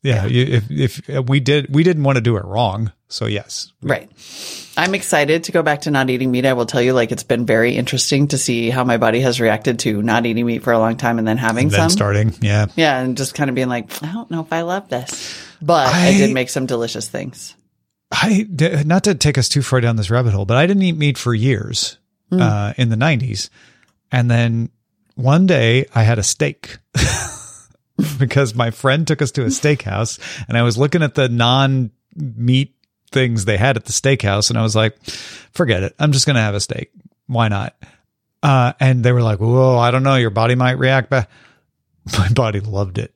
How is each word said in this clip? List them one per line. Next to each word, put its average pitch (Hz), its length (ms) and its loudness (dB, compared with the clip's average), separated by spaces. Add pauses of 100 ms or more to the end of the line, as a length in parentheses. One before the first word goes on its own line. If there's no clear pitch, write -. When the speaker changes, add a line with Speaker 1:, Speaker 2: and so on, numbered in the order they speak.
Speaker 1:
Yeah. 113 220 0
Speaker 2:
Yeah. - 20 -
Speaker 1:
You, 123 420 0
if, - 0 -
if, 139 400 -4
uh, 139 140 -4
we 135 160 2
did, 139 340 0
we 151 100 4
didn't 165 200 2
wanna 135 180 2
do 113 160 0
it - 80 -6
wrong. 104 460 -2 (180)
So - 160 -8
yes. - 560 -8
Speaker 2:
Right. - 300 -4 (680)
I'm 180 160 0
excited 160 520 0
to - 60 -10
go 160 120 0
back 143 180 0
to - 100 -4
not 135 200 2
eating 127 180 -2
meat. 123 160 2
I 131 80 4
will 120 140 -2
tell 127 160 0
you, 127 100 2
like, 120 180 2
it's 120 120 -6
been 117 240 -2
very 117 280 2
interesting 135 520 0
to 143 100 -2
see 117 320 -2
how 127 140 -2
my 120 140 0
body 117 240 2
has 127 200 0
reacted 113 380 0
to 104 240 -2
not 117 240 2
eating 117 180 0
meat 117 160 -2
for - 100 -2
a 117 60 4
long 113 200 0
time 117 200 -2
and 110 100 -2
then 110 100 0
having 117 280 0
Speaker 1:
And 98 80 0
then 101 60 4
Speaker 2:
some. - 100 2
Speaker 1:
starting. 107 520 0
Yeah. 104 340 2
Speaker 2:
Yeah. 147 260 2
And 127 160 -2
just 131 160 -6
kind 143 160 -2
of 123 60 -4
being 127 140 -2
like, 120 340 -8
"I 156 100 -8
don't 226 160 -10
know 165 120 -6
if 160 120 -8
I 165 80 -2
love 185 280 -6
this," - 460 -8 (240)
but 151 280 4
I 175 220 4
Speaker 1:
I - 80 6
Speaker 2:
did 202 140 4
make 127 200 -2
some 131 160 -4
delicious 117 420 -4
things. - 460 -12 (560)
Speaker 1:
I 214 340 2 (100)
d-, 156 280 0
not 170 220 2
to 202 100 2
take 143 240 0
us 123 100 0
too 139 140 0
far 127 180 0
down 117 140 0
this 104 160 -2
rabbit 117 220 2
hole, 98 120 0
but 117 120 2
I 156 100 4
didn't 196 160 2
eat 175 140 0
meat 147 200 0
for 120 160 -2
years, - 640 -2 (340)
Speaker 2:
Mm. 185 80 2
Speaker 1:
uh, 104 380 0
in 123 120 0
the 110 80 0
nineties. 127 520 -2 (600)
And 120 180 2
then 117 400 0 (460)
one 147 320 4
day 127 480 2
I 117 80 4
had 110 160 4
a 98 40 -2
steak - 540 -4 (160)
<laughs> - 140 0 (1120)
because 123 380 0
my 117 160 0
friend 139 360 0
took 151 140 0
us 135 100 -2
to 135 120 -4
a 110 40 0
steakhouse 117 720 -2 (280)
and 113 100 -2
I 120 60 4
was 117 140 2
looking 147 260 2
at 143 120 -2
the 131 140 2
non-meat 127 1500 0 (360)
things 117 340 0
they 104 120 0
had 120 200 2
at - 80 -10
the - 80 -10
steakhouse. 110 560 0
And 117 80 -2
I 113 60 0
was 110 120 0
like, 110 220 0 (540)
"Forget 110 320 0
it. - 160 -6
I'm 151 120 2
just 135 140 2
gonna 131 160 2
have 104 140 -2
a 104 40 -4
steak. - 320 -8 (360)
Why 117 200 0
not?" 98 280 -4 (640)
Uh, 131 380 4
and 127 240 2
they 123 80 4
were 123 100 2
like, 107 180 0
"Whoa, 123 380 4
I 120 140 4
don't 131 120 0
know. 135 120 2
Your 117 160 2
body 113 240 2
might 127 240 0
react." 131 300 2
But 127 200 0 (420)
<laughs> - 460 -12
my 95 120 2
body 110 300 2
loved 98 380 -4
it. - 180 -8